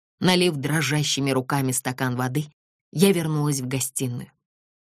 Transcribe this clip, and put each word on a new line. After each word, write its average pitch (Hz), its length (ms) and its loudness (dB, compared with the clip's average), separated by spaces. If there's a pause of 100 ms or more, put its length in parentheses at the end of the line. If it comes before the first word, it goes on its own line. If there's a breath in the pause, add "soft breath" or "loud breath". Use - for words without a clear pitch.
(200)
Налив 180 360 4
дрожащими 143 720 0
руками 131 420 0
стакан 127 440 -2
воды, 127 300 -2 (460)
я 190 200 4
вернулась 151 480 0
в 127 80 -6
гостиную. 127 600 -6 (540)